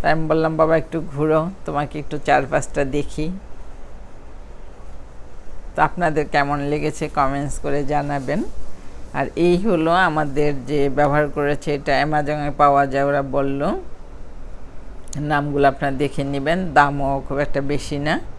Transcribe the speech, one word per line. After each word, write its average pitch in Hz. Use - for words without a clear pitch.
তাই 156
আমি 160
বললাম, 160
"বাবা 160
একটু 160
ঘুরো, 156
তোমাকে 151
একটু 147
চারপাশটা 143
দেখি।" 147
তো 151
আপনাদের 156
কেমন 143
লেগেছে 151
কমেন্টস 139
করে 147
জানাবেন। 143
আর 139
এই 175
হলো 175
আমাদের 151
যে 143
ব্যবহার 147
করেছে, 147
এটা 143
অ্যামাজনে 147
পাওয়া 143
যায় 139
ওরা 143
বলল, 139
নামগুলো 143
আপনারা 139
দেখে 139
নেবেন, 143
দামও 143
খুব 139
একটা 139
বেশি 143
না। 151